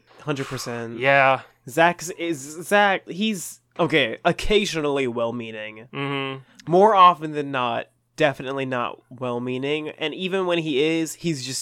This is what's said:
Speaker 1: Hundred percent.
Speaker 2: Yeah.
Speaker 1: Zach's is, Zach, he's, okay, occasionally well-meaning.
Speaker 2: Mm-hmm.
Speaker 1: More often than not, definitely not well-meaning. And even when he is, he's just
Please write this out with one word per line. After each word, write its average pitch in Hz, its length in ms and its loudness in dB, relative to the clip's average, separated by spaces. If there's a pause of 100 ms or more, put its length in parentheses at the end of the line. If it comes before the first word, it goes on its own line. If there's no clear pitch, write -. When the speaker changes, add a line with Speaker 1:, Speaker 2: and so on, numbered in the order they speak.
(220)
Speaker 1:
Hundred 139 260 -4
percent. 117 520 -10
Speaker 2:
Yeah. 135 420 4 (260)
Speaker 1:
Zach's 165 440 2
is, 170 260 -6 (280)
Zach, 202 440 2
he's, 190 500 -4 (180)
okay, 139 460 2
occasionally 160 840 0
well-meaning. 117 840 -6
Speaker 2:
Mm-hmm. 139 800 -8
Speaker 1:
More 202 240 6
often 160 380 6
than 147 180 -4
not, 120 360 -2 (300)
definitely 139 480 0
not 123 340 -4 (120)
well-meaning. 127 800 -4
And 156 260 -6
even 185 320 -2
when 175 100 0
he 156 240 0
is, 160 320 0
he's 143 320 -4
just 127 160 -6